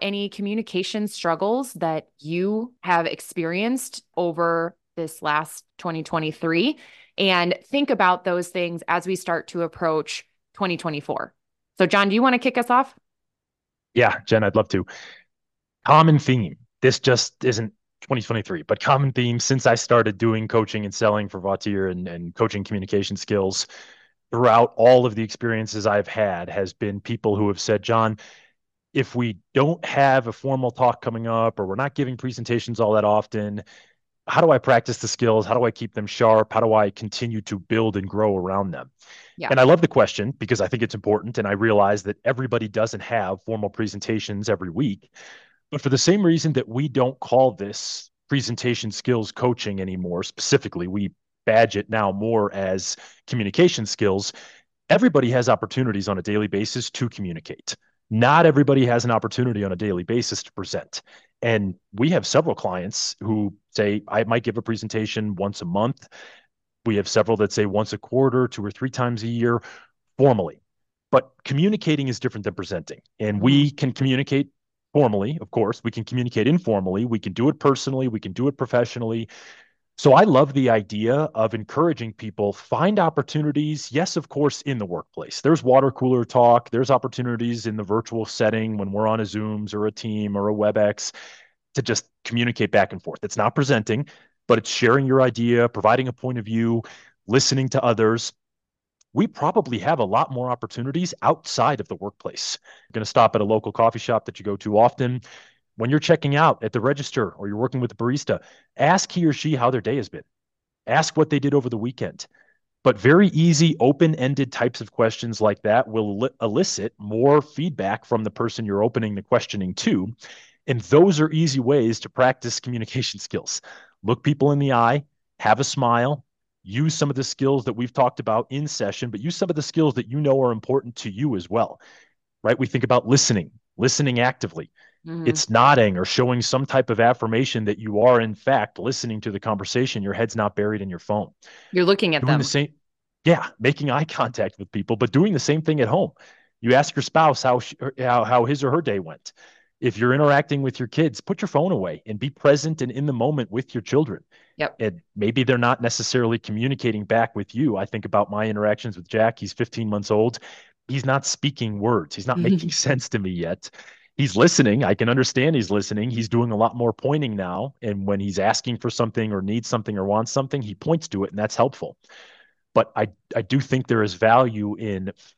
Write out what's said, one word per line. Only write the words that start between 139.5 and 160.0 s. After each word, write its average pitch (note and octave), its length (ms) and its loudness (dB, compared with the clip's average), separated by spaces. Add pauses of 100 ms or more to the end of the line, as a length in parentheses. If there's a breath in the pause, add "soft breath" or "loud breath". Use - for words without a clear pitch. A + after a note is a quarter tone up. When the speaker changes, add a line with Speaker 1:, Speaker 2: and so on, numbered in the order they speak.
Speaker 2:
Your G2 120 -4
head's A2+ 220 -2
not G#2 200 -2
buried G#2 240 -2
in G2 80 -10
your F2+ 100 -10
phone. G#2 340 -4 (380 loud breath)
Speaker 1:
You're F3+ 140 2
looking G3 300 2
at C#3+ 80 0
Speaker 2:
Doing B2+ 80 2
Speaker 1:
them. D3 80 4
Speaker 2:
the C#3 60 0
same, C#3+ 280 -2 (540)
yeah, E3 220 2 (120)
making C#3 300 0
eye C#3 140 0
contact A2+ 540 -4
with G2+ 140 -16
people, A2 240 -2
but A#2+ 160 0
doing F#3 220 4
the C#3+ 40 2
same D3 220 0
thing D#3 220 0
at A2 60 2
home. E3+ 240 0 (500 soft breath)
You A#2 100 2
ask C#3 240 4
your C#3 60 0
spouse D#3 400 2
how B2 180 2
she, - 180 -14
or C3+ 200 -8
how, B2 260 2
how A#2+ 220 2
his C#3 180 -2
or C3 60 2
her D3+ 100 2
day G#2+ 200 -2
went. D#2+ 340 -14 (460 soft breath)
If A2 180 -2
you're B2 160 4
interacting C#3+ 480 4
with C3+ 160 -4
your B2 100 -4
kids, D3 320 -2
put - 220 -6
your G3+ 60 -4
phone D#3+ 240 0
away F2+ 340 -4
and G#2+ 120 -8
be C#3+ 120 -6
present D3 500 2
and B2 100 -4
in C3 140 -4
the D3 80 0
moment B2 380 -2
with A#2 240 -6
your A#2 80 -6
children. C3 420 -2 (320 soft breath)
Speaker 1:
Yep. - 220 -4
Speaker 2:
And G#2 220 -4 (140)
maybe A2+ 280 0
they're B2 160 -2
not A#2+ 240 2
necessarily A#2 560 0
communicating A2+ 640 -4
back A2+ 320 0
with G2+ 180 -8
you. A#2+ 220 0
I G2 80 -4
think G#2+ 220 -8
about G2+ 240 0
my G#2+ 160 -2
interactions G#2 500 -2
with F2+ 120 -18
Jack. A2 300 0
He's G2 140 -10
fifteen A2+ 380 -6
months G#2 220 -2